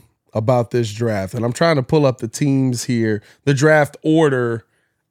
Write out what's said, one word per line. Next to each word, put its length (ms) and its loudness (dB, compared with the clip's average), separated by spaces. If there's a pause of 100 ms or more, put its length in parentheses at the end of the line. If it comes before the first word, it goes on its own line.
(340)
about 380 0
this 200 -2
draft, 420 -4
and 120 -4
I'm 80 -4
trying 240 0
to 60 0
pull 220 2
up 120 0
the 100 -8
teams 560 -2
here, 400 -2 (220)
the 80 4
draft 500 2
order, 600 2 (460)